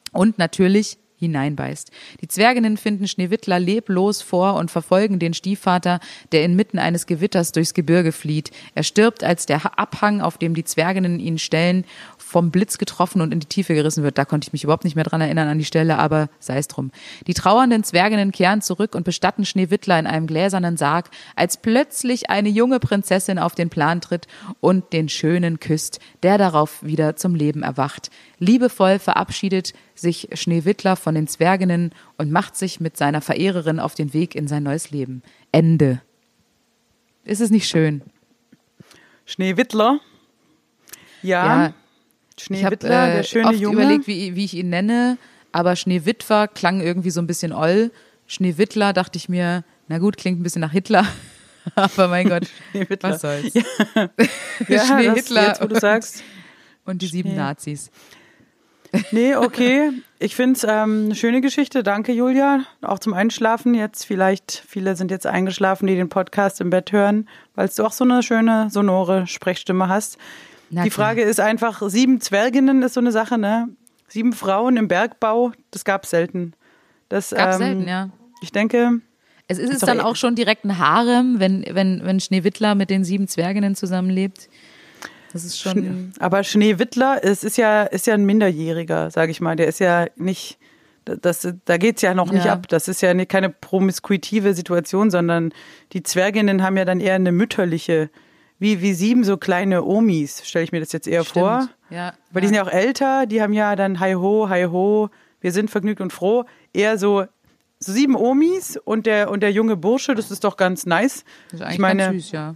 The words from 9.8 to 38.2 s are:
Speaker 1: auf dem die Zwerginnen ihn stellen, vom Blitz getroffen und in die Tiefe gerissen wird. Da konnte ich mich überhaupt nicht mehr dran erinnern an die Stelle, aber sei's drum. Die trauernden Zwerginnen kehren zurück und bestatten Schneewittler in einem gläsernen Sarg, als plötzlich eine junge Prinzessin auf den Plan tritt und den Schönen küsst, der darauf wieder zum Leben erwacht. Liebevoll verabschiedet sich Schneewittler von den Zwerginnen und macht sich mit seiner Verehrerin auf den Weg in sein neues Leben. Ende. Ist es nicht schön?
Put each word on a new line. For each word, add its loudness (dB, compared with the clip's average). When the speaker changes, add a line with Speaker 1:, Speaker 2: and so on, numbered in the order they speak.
Speaker 1:
auf -4
dem -2
die -4
Zwerginnen 0
ihn -4
stellen, 0
vom 0
Blitz 0
getroffen -2
und 0
in -2
die -8
Tiefe -2
gerissen 0
wird. 0
Da 2
konnte -4
ich -14
mich -8
überhaupt 0
nicht -2
mehr 0
dran -2
erinnern 0
an -2
die -2
Stelle, 0
aber 2
sei's -4
drum. -8
Die -2
trauernden 4
Zwerginnen 2
kehren 2
zurück -4
und -4
bestatten -2
Schneewittler 0
in 0
einem -2
gläsernen 0
Sarg, 0
als 0
plötzlich -2
eine 2
junge 2
Prinzessin 0
auf -2
den -2
Plan 0
tritt -6
und 2
den 0
Schönen -2
küsst, -4
der 4
darauf 2
wieder 0
zum -2
Leben 0
erwacht. -4
Liebevoll 4
verabschiedet -2
sich -4
Schneewittler 0
von -2
den 0
Zwerginnen 0
und -4
macht -2
sich -6
mit -6
seiner 0
Verehrerin -2
auf -6
den -4
Weg -2
in -6
sein -4
neues -6
Leben. -8
Ende. 4
Ist -4
es 2
nicht 2
schön? 2